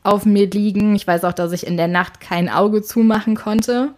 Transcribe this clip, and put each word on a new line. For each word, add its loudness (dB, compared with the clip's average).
auf 2
mir 4
liegen. 0
Ich -4
weiß 0
auch, -2
dass -4
ich -6
in -2
der 0
Nacht -2
kein -2
Auge 2
zumachen 0
konnte, -2